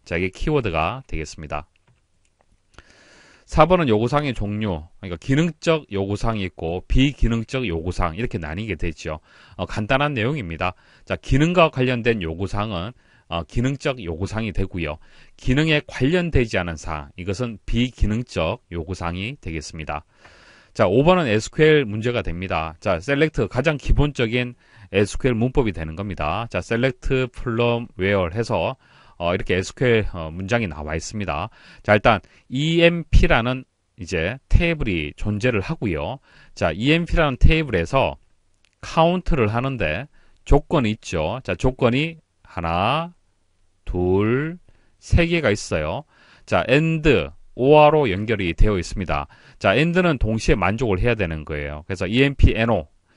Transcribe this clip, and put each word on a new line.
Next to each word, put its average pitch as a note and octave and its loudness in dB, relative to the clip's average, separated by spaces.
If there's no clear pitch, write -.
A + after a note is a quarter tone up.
자, F2 -6
이게 F#2 -2
키워드가 A2 -2
되겠습니다. D2+ -8
사 D#3 4
번은 E3+ 4
요구사항의 B2 0
종류, G#2 -4
그러니까 F2 -10
기능적 D#3 -2
요구사항이 G2+ -2
있고 E2+ -6
비기능적 B2+ 0
요구사항, E2+ -4
이렇게 A#2 -6
나뉘게 F2+ -6
되죠. D#2 -6
어, F#2 -6
간단한 C3+ -2
내용입니다. G2+ -4
자, F#2 -4
기능과 D#3+ 2
관련된 A#2+ 0
요구사항은, F#2+ -4
어, E2+ -4
기능적 B2+ -4
요구사항이 F#2+ -6
되고요. E2+ -4
기능에 D3 2
관련되지 C#3 0
않은 E2+ -4
사항, D2+ -10
이것은 G2+ -6
비기능적 A#2 -2
요구사항이 F2+ -8
되겠습니다. D#2 -10
자, A2 2
오 A2+ 4
번은 F3 4
에스큐엘 D3 2
문제가 G#2+ -4
됩니다. E2 -4
자, F#2 -2
셀렉트, C#3 0
가장 C#3+ -2
기본적인 B2 0
에스큐엘 G#2+ 0
문법이 A#2 0
되는 D#2+ -8
겁니다. F#2+ -6
자, F#2 -4
select B2+ -2
from A#2+ -2
where F#2 0
해서, A2+ -2
어, F2 0
이렇게 F#2 -2
에스큐엘, A2 0
어, D#2+ -10
문장이 G2 -2
나와 D2+ -8
있습니다. F2 -6
자, G#2 4
일단 G#2+ 4
이엠피라는 D3+ 2
이제 F2+ -4
테이블이 C3 2
존재를 G#2+ -2
하고요. G#2+ -6
자, F2 0
이엠피라는 D3 0
테이블에서 A#2+ 2
카운트를 E3 2
하는데 A#2 -4
조건이 C#3+ 4
있죠. F#2 -4
자, F#2+ -4
조건이 C3 0
하나, G#2+ -2
둘, G#2+ 0
세 - 2
개가 D#3 0
있어요. F#2+ -4
자, F2+ 2
AND, D3 2
OR로 D3+ 6
연결이 G2 -2
되어 G#2 4
있습니다. D2+ -4
자, G#2 2
AND는 E3 2
동시에 A2+ 2
만족을 G2+ 0
해야 A#2 2
되는 D#2+ -4
거예요. D2 -8
그래서 F#2 -6
이엠피 C3 4
엔오. A2 0